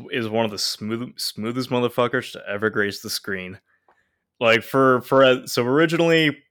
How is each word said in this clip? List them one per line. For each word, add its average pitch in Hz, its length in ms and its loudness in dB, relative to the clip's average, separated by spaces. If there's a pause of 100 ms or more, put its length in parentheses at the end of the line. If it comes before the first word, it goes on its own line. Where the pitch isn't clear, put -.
(100)
is 117 180 -4
one 113 160 0
of 110 60 -2
the 101 80 -10
smooth-, 117 600 -6
smoothest 120 520 -6
motherfuckers 123 600 -2
to - 140 -16
ever 101 220 -2
grace 101 320 -2
the 110 80 -14
screen. 95 500 -8 (800)
Like, 113 240 4
for, 131 400 2
for, 135 220 4
uh, 127 220 4
so 127 180 -2
originally 160 720 2 (140)